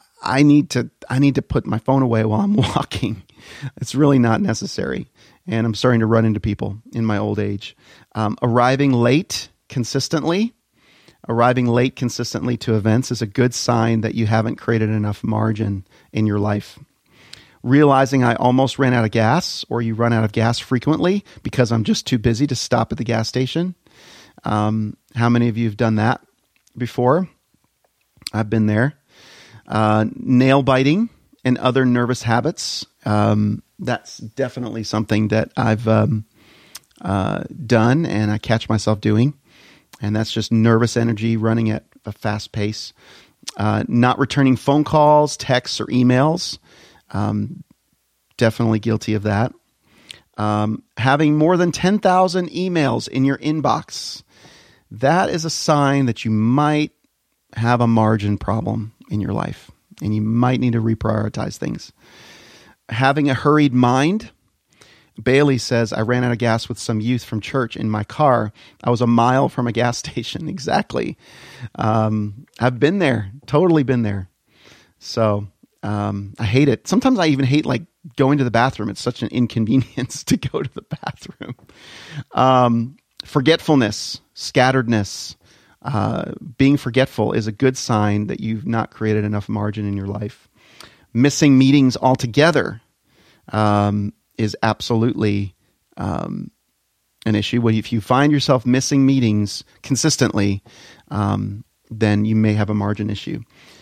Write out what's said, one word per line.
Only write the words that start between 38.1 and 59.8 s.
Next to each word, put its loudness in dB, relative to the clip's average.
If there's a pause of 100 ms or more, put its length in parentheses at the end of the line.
I 0
catch -2
myself 0
doing. 2 (680)
And -4
that's -4
just -6
nervous 4
energy 0
running 0
at -4 (200)
a -8
fast -8
pace. -6 (640)
Uh, 0
not 2
returning 2
phone 2
calls, 4
texts, -4
or -6
emails. 0 (520)
Um, -4 (760)
definitely 0
guilty -4
of -4
that. 0 (840)
Um, -2 (140)
having 2
more 4
than 0
ten 0
thousand 0
emails -2
in -2
your 0
inbox. -4 (680)
That 2
is -4
a -6
sign 2
that -2
you -2
might 0 (640)
have 2
a 2
margin 2
problem -4 (160)
in -4
your -4
life, -8 (300)